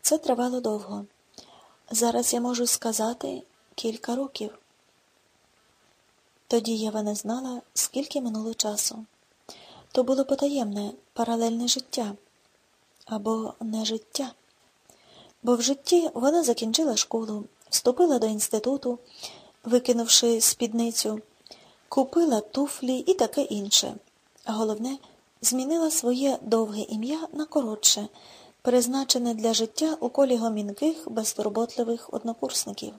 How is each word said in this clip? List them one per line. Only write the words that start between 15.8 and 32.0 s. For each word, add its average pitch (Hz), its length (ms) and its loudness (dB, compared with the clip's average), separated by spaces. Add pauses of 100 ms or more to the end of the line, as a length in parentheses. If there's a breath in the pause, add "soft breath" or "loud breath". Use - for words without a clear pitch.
вона 302 300 4
закінчила 233 540 2
школу, 214 460 -2 (260)
вступила 262 500 4
до 226 80 2
інституту, 240 720 -2 (640 loud breath)
викинувши 233 800 4
спідницю, 226 800 0 (680 loud breath)
купила 269 520 4
туфлі 262 560 -2
і 359 160 4
таке 262 280 2
інше. 208 540 0 (480)
А 226 80 -6
головне, 220 460 -2 (440 soft breath)
змінила 302 500 0
своє 254 500 2
довге 214 400 2
ім'я 269 520 -4
на 302 120 -4
коротше, 214 640 2 (540 loud breath)
призначене 247 720 0
для 226 200 0
життя 226 460 -2
у 247 100 -2
колі 254 280 2
гомінких, 226 720 -2
безтурботливих 226 1040 -2